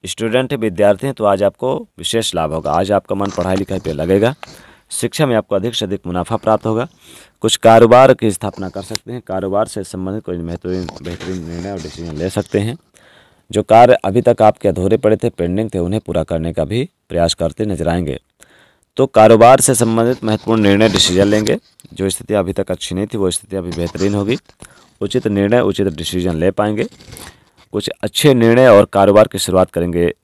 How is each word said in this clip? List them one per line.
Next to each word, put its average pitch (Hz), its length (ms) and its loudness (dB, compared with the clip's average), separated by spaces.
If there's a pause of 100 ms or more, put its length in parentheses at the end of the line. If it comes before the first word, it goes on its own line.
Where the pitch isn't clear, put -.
स्टूडेंट, 113 460 -4
विद्यार्थी 104 540 0
हैं, 135 80 -6
तो 110 100 -6
आज 98 180 2
आपको 127 460 -4 (100)
विशेष - 360 -4
लाभ 80 180 -4
होगा। 76 200 -4
आज 95 200 0
आपका 98 220 -2
मन 98 160 -4
पढ़ाई 92 260 -4
लिखाई 95 220 -6
पे 82 140 -8
लगेगा। 95 420 0 (560)
शिक्षा - 360 -4
में 123 100 -2
आपको 104 180 -2
अधिक 101 200 -4
से - 100 -6
अधिक 98 220 -8
मुनाफा 90 300 -6
प्राप्त 107 300 -2
होगा। 113 220 -4 (520)
कुछ 110 160 -2
कारोबार 117 580 8
की 113 160 0
स्थापना 98 380 -8
कर 92 140 -12
सकते 110 300 -14
हैं। 123 140 -14
कारोबार 95 400 -4
से 98 180 -12
संबंधित 95 400 -10
कोई 87 140 -8
महत्वपूर्ण, 85 640 -10
बेहतरीन 87 440 -10
निर्णय 85 240 -10
और 92 80 -12
डिसीजन 80 340 -14
ले 85 160 -6
सकते - 280 -4
हैं। 110 200 -4 (720)
जो 107 120 -2
कार्य 120 320 6
अभी 98 260 0
तक 117 220 2
आपके 107 260 2
अधूरे 95 280 0
पड़े 107 200 2
थे, 120 140 -4
पेंडिंग 92 440 -4
थे, 95 40 -2
उन्हें 92 280 -4
पूरा 80 180 -4
करने 82 280 -6
का 78 120 -4
भी 113 260 -6 (180)
प्रयास 85 260 -2
करते 82 300 -4
नजर 82 240 -4
आएंगे। 82 320 -4 (760)
तो 131 100 2
कारोबार 117 540 6
से 135 140 0
संबंधित 117 500 -2
महत्वपूर्ण 110 360 -2
निर्णय, 101 280 4
डिसीजन 95 380 2
लेंगे। 107 320 0 (340)
जो 95 180 -4
स्थिति - 240 -8
अभी 98 180 -2
तक - 180 -6
अच्छी - 240 -8
नहीं 95 120 -4
थी, 110 120 -10
वो 95 120 0
स्थिति - 260 -10
अभी 90 140 -8
बेहतरीन 87 440 -4
होगी। 104 220 -2 (640)
उचित 120 260 -4
निर्णय, 104 340 2
उचित 98 260 -2
डिसीजन 87 480 -4
ले 82 160 0
पाएंगे। 104 340 -4 (880)
कुछ 104 180 -6 (120)
अच्छे 135 320 2
निर्णय 120 340 6
और 101 160 8
कारोबार 101 420 4
की - 120 -10
शुरुआत 90 320 0
करेंगे। 87 540 -2